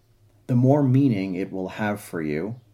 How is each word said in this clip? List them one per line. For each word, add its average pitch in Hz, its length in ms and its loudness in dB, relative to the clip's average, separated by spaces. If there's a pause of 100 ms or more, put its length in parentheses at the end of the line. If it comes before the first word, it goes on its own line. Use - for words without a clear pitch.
(480)
the 131 80 2
more 131 260 4
meaning 123 540 2
it 95 160 -6
will 92 160 -6
have 104 320 -4
for - 200 -8
you. 80 360 -4 (180)